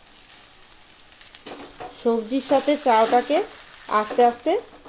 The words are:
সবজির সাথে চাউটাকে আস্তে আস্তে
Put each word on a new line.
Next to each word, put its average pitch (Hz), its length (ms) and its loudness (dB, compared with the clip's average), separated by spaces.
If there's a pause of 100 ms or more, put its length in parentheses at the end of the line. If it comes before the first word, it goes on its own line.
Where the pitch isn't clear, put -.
(2000)
সবজির 233 500 -2
সাথে 277 220 2 (140)
চাউটাকে 247 520 4 (640)
আস্তে 214 260 0
আস্তে 240 260 0 (380)